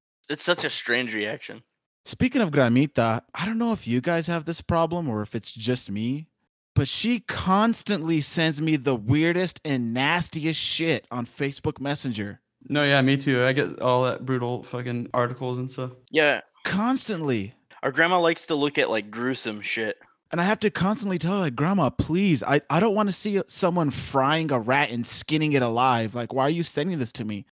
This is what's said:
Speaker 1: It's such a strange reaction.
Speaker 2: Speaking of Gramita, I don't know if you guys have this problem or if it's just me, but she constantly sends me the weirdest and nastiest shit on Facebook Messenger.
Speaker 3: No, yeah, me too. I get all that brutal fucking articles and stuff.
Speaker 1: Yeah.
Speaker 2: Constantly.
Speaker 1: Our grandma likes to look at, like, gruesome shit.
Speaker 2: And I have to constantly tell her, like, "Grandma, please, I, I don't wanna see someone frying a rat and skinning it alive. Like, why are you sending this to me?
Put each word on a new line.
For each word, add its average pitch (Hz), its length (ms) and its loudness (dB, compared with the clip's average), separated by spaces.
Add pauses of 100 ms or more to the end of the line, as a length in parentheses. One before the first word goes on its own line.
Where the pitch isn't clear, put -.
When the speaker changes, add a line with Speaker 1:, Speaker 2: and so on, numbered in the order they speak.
(300)
Speaker 1:
It's 151 140 -8
such 170 220 0
a 147 60 -4
strange 117 440 -2
reaction. 110 480 -8 (420)
Speaker 2:
Speaking 254 360 0
of 180 100 2
Gramita, 123 680 4 (120)
I 165 140 -4
don't 226 120 -2
know 233 120 0
if - 160 -4
you 120 140 0
guys 165 260 0
have 170 180 -4
this 170 160 -6
problem 165 480 0
or 107 140 -2
if 104 140 -6
it's - 160 -10
just 120 360 -2
me, 120 380 -4 (480)
but 143 140 2
she 233 320 0
constantly 185 1000 0
sends 156 400 0
me 156 160 2
the 131 200 2
weirdest 160 680 0
and 123 300 -2
nastiest 156 640 0
shit - 540 -2
on 120 140 -4
Facebook 143 540 -6
Messenger. 120 600 -4 (280)
Speaker 3:
No, 143 140 2
yeah, 139 180 6
me 135 180 6
too. 131 260 2
I 131 80 4
get 120 280 0
all 127 220 2
that 127 240 -2
brutal 123 380 -2
fucking 120 500 -6
articles 123 440 -2
and 127 120 -8
stuff. 127 220 -10 (180)
Speaker 1:
Yeah. 147 300 4 (240)
Speaker 2:
Constantly. 165 920 -2 (300)
Speaker 1:
Our 131 80 -2
grandma 170 260 4
likes 165 280 0
to 160 100 -2
look 143 220 0
at, 135 120 4
like, 104 220 -4
gruesome 117 480 -4
shit. 110 360 -4 (340)
Speaker 2:
And 170 120 -2
I - 20 2
have 214 160 0
to 214 100 2
constantly 196 480 0
tell 175 180 -2
her, - 20 0
like, 147 180 -2
"Grandma, 160 320 2
please, 170 540 2
I, 147 260 2
I 160 120 2
don't 214 140 2
wanna 202 180 0
see 202 340 -2
someone 175 440 0
frying 143 600 0
a 123 80 2
rat 127 300 2
and 120 160 -4
skinning 156 480 0
it 131 80 4
alive. 117 520 2
Like, 120 200 -6
why 131 100 2
are 143 60 2
you 170 120 0
sending 160 360 -4
this 120 140 -4
to 117 120 -8
me? 104 220 -8 (100)